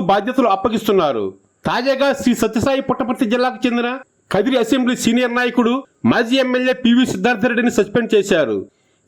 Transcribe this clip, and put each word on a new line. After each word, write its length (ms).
బాధ్యతలు 340
అప్పగిస్తున్నారు. 800
తాజాగా 480
శ్రీ 280
సత్యసాయి 400
పుట్టపర్తి 440
జిల్లాకు 400
చెందిన 340
కదిరి 260
అసెంబ్లీ 380
సీనియర్ 400
నాయకుడు, 480
మాజీ 300
ఎమ్మెల్యే 380
పీవీ 320
సిద్ధార్థ 400
రెడ్డిని 260
సస్పెండ్ 440
చేశారు. 400